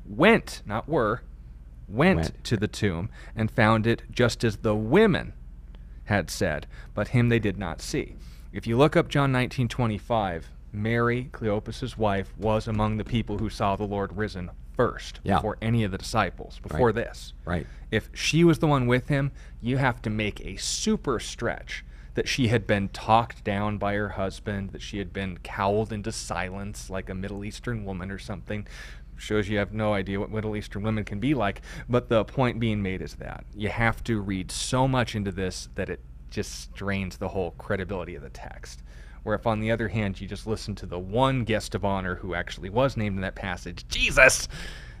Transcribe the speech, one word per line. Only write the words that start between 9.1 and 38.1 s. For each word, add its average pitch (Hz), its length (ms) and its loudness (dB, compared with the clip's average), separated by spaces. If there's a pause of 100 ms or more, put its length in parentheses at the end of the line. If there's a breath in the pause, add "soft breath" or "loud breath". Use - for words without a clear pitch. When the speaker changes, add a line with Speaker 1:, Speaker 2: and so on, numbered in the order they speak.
Speaker 1:
nineteen 123 360 2
twenty-five, 107 800 0 (220)
Mary, 117 600 0
Cleopas's 110 640 -2
wife, 98 400 2
was 107 300 2
among 107 300 2
the 104 60 -2
people 107 340 0
who 107 120 -2
saw 98 260 2
the 101 120 -2
Lord 98 300 -2
risen 92 340 -4 (220)
first, - 500 0
Speaker 2:
Yeah. 98 120 4
Speaker 1:
before 101 260 0
any 113 240 4
of 92 60 0
the 95 60 -2
disciples, - 640 -2
Speaker 2:
Right. - 80 -8
Speaker 1:
before 120 200 6
this. - 420 -6 (120)
Speaker 2:
Right. 85 200 0 (260 loud breath)
Speaker 1:
If 110 220 2
she - 300 4
was 165 160 8
the 165 80 4
one 135 200 4
with 123 200 4
him, 139 240 2 (300 loud breath)
you 123 160 0
have 127 240 2
to 113 80 -2
make 107 320 -2
a 92 160 -8
super - 640 0
stretch - 640 -4 (300 loud breath)
that 117 120 0
she 123 220 4
had 117 180 4
been 98 220 2
talked - 560 2
down 104 320 0
by 101 180 0
her 104 140 0
husband, 98 640 -4
that 92 100 -12
she - 160 -8
had 92 160 -6
been 95 300 -4
cowled 104 500 0
into 107 180 -4
silence 95 800 -6
like 92 200 -6
a 95 60 -6
Middle 101 300 -6
Eastern 110 400 -6
woman 95 260 -6
or 95 80 -6
something. 104 480 -8 (500 loud breath)
Shows 107 300 0
you 104 120 0
have 101 140 0
no 107 200 2
idea 98 260 -2
what 101 100 -4
Middle 107 280 -4
Eastern 101 260 -6
women 110 220 0
can 101 160 -6
be 135 120 2
like, 104 280 0 (260 loud breath)
but 120 220 2
the 110 160 6
point 123 340 0
being 110 220 2
made 95 200 -2
is 73 140 -8
that - 300 -12 (100)
you 104 140 -2
have 113 360 2
to 113 140 2
read 95 320 -2
so 131 380 2
much 123 260 2
into 101 160 0
this 92 440 -4
that 95 140 -2
it 90 120 -6 (280)
just - 240 -4
strains 98 600 -4
the 95 140 -4
whole 90 220 -2
credibility 90 640 -4